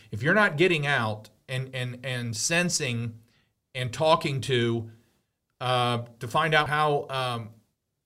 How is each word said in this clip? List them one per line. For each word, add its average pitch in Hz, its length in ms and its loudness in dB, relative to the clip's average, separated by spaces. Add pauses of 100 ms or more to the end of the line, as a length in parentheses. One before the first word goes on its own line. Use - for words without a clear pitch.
(120)
if 104 100 -6
you're 156 120 2
not 202 240 2
getting 165 280 4
out 113 440 0 (180)
and, 131 260 -6
and, 123 300 -8
and 120 320 -4
sensing 135 760 -2 (600)
and 127 200 -6
talking 160 480 2
to, 117 500 0 (680)
uh, 123 380 2 (200)
to 127 80 -8
find 156 260 0
out 151 140 4
how, 147 420 0
um, 123 420 -4 (540)